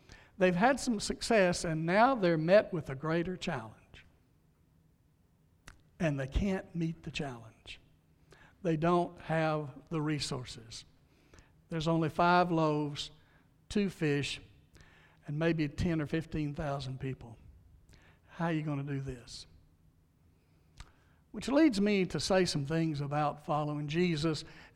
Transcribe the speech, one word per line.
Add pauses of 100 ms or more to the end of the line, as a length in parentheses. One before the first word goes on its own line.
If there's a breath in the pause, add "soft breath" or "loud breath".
(380 soft breath)
They've
had
some
success,
and
now
they're
met
with
a
greater
challenge. (2250)
And
they
can't
meet
the
challenge. (800 soft breath)
They
don't (100)
have (200)
the
resources. (840 soft breath)
There's
only
five
loaves, (560 soft breath)
two
fish, (880 soft breath)
and
maybe
ten
or
fifteen
thousand
people. (880 soft breath)
How
are
you
gonna
do
this? (1800 soft breath)
Which
leads
me
to
say
some
things
about
following
Jesus (320 loud breath)